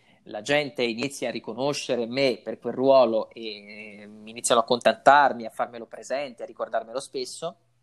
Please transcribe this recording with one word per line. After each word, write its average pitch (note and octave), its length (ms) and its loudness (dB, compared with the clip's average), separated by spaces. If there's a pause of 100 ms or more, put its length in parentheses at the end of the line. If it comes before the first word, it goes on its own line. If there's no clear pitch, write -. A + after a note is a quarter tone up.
(240)
la G#2+ 180 -12
gente C#3 420 0
inizia A#2+ 460 -4
a - 20 -8
riconoscere A#2+ 720 -4
me B2 380 0
per A2+ 160 -10
quel A#2+ 140 -8
ruolo B2+ 580 4
e, G#2 680 -14
ehm, G#2+ 260 -20
iniziano A#2 340 2
a - 20 2
contattarmi, A#2+ 800 4
a A2 40 -10
farmelo A#2 360 -8
presente, B2 580 -10
a - 20 -12
ricordarmelo A2+ 540 -6
spesso, C#3 560 -10 (280)